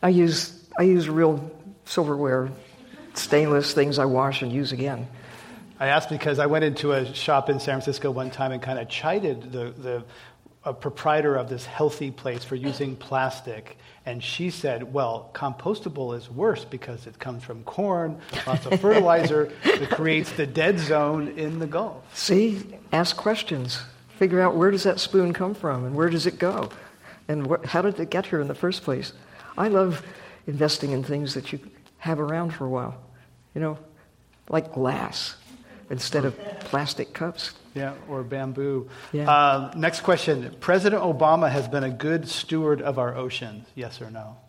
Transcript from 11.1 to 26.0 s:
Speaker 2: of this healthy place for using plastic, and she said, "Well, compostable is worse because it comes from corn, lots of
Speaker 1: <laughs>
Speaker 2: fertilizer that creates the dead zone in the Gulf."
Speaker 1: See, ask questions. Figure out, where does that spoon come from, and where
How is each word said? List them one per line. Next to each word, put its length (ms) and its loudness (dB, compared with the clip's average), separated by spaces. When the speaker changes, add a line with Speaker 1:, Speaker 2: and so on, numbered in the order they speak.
Speaker 2:
of 120 -2
this 160 -8
healthy 460 -2
place 340 -6
for 120 -6
using 400 -6
plastic, 800 -4
and 180 -8
she 280 -4
said, 420 -4
"Well, 400 -2
compostable 840 -6
is 120 -12
worse 360 0
because 420 -12
it 120 -20
comes 260 -10
from 200 -12
corn, 560 -2
lots 200 0
of 140 2
Speaker 1:
<laughs> 0 -
Speaker 2:
fertilizer 720 6
that 260 2
creates 420 0
the 140 -2
dead 320 2
zone 500 2
in 220 -4
the 60 -4
Gulf." 360 -4
Speaker 1:
See, 440 2
ask 240 2
questions. 640 -2
Figure 220 4
out, 160 4
where 140 6
does 140 2
that 140 4
spoon 340 4
come 220 -2
from, 300 -2
and 100 -4
where 160 4